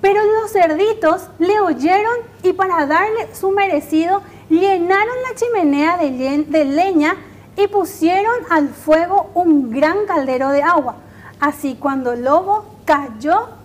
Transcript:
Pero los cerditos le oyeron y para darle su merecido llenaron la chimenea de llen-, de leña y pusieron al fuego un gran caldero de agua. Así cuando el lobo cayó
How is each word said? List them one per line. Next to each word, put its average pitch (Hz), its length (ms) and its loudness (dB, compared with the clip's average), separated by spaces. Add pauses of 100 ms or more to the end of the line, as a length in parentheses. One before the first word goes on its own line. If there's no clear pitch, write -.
Pero 403 240 2
los 427 280 0
cerditos 370 760 0 (100)
le 381 220 2
oyeron 370 560 0 (260)
y 370 100 0
para 359 340 0
darle 403 480 -2
su 381 160 -4
merecido 370 720 0 (260)
llenaron 381 640 2 (140)
la 466 60 -6
chimenea 339 640 0
de 302 140 0
llen-, 269 340 -2
de 302 180 2
leña 320 520 0 (400)
y 403 100 2
pusieron 392 680 0 (140)
al 302 200 2
fuego 330 680 0
un 302 360 2
gran 320 360 0
caldero 269 440 -2
de 285 120 2
agua. 294 340 0 (440)
Así 285 340 -2
cuando 262 380 -4
el 240 120 -6
lobo 381 400 2 (200)
cayó 285 640 -2 (160)